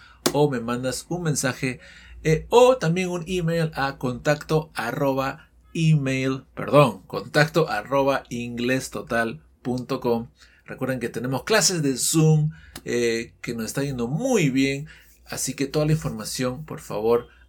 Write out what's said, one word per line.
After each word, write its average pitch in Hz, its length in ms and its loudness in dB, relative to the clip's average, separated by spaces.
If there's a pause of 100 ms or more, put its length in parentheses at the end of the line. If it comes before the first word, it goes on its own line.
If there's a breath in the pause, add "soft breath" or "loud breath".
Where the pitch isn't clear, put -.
(320 loud breath)
o 147 180 4
me 123 100 -2
mandas 120 500 -4
un 175 140 -4
mensaje, 131 540 -2 (440 loud breath)
eh, 156 280 0
o 254 260 6
también 180 320 -2
un 175 180 -6
email 165 480 -2
a 135 220 -4
contacto 151 800 -2
arroba 135 760 -4 (220)
email, 135 720 2 (100)
perdón, 107 520 4
contacto 147 640 2
arroba 135 600 0
inglestotal 120 1120 -4 (200)
punto 127 380 -4
com. 117 280 0 (380 soft breath)
Recuerden 127 340 -4
que 117 80 -4
tenemos 123 360 -4
clases 190 380 2
de 135 140 2
Zoom, 156 540 4 (340 loud breath)
eh, 117 560 -2
que 117 140 -8
nos 113 120 -6
está 139 160 -4
yendo 127 240 -2
muy 190 440 2
bien, 139 360 0 (380 loud breath)
así - 300 -6
que 135 120 -2
toda 151 200 0
la 156 60 2
información, 127 760 -4
por - 140 -12
favor, 113 480 0 (200 soft breath)